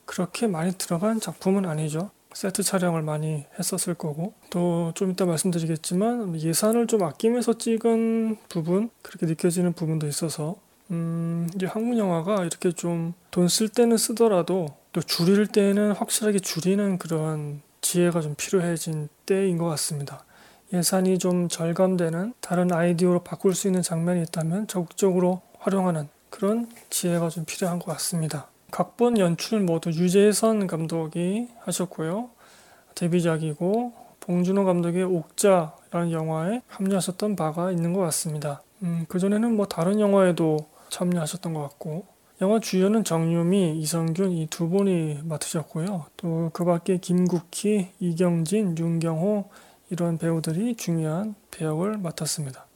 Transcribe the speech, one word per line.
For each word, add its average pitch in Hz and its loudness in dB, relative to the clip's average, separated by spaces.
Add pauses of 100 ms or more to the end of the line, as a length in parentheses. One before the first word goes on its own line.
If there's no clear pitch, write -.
그렇게 - -4
많이 180 0
들어간 190 -2
작품은 190 0
아니죠. 156 -4 (220)
세트 196 -4
촬영을 175 0
많이 151 -2 (140)
했었을 175 -4
거고, 160 -6 (160)
또 170 0
좀 190 0
이따 185 0
말씀드리겠지만 175 0
예산을 214 2
좀 226 2
아끼면서 226 0
찍은 226 0 (120)
부분, 180 0 (120)
그렇게 - -6
느껴지는 175 2
부분도 156 -2
있어서, 156 -4 (340)
음, 170 -2
이제 185 -2
한국 233 -2
영화가 185 0
이렇게 170 -2
좀 170 -4 (220)
돈 180 6
쓸 214 2
때는 233 4
쓰더라도 185 2 (240)
또 170 0
줄일 196 4
때는 202 2
확실하게 214 0
줄이는 190 0
그런 156 -4 (220)
지혜가 175 2
좀 151 -4
필요해진 165 -2 (160)
때인 190 2
것 170 0
같습니다. 143 -4 (480)
예산이 185 2
좀 180 0
절감되는 175 0
다른 180 0
아이디어로 175 2
바꿀 185 0
수 180 -4
있는 185 2
장면이 170 0
있다면 165 -2
적극적으로 180 0 (160)
활용하는 180 0 (220)
그런 226 -2 (220)
지혜가 170 0
좀 160 -6
필요한 175 -4
것 170 -6
같습니다. 156 -4 (240)
각본, 233 0
연출 185 2
모두 170 2
유재선 202 4
감독이 170 -2 (120)
하셨고요. 180 -4 (640)
데뷔작이고 175 0 (280)
봉준호 180 2
감독의 175 2
옥자라는 175 0
영화에 160 -2
합류하셨던 190 -2
바가 170 -2
있는 170 0
것 196 0
같습니다. 151 -4 (200)
음, 170 -2
그전에는 208 2
뭐 202 2
다른 190 0
영화에도 180 4 (320)
참여하셨던 175 -4
것 156 -4
같고, 151 -10 (360)
영화 208 4
주연은 202 2
정유미, 170 2
이성균 165 0
이 160 -2
두 165 -4
분이 170 0
맡으셨고요. 165 -4 (140)
또 165 -2
그 175 -4
밖에 175 2
김국희, 180 0 (100)
이경진, 175 0
윤경호 165 0 (420)
이런 170 -2
배우들이 165 -2
중요한 170 -2 (160)
배역을 165 -2
맡았습니다. 160 -6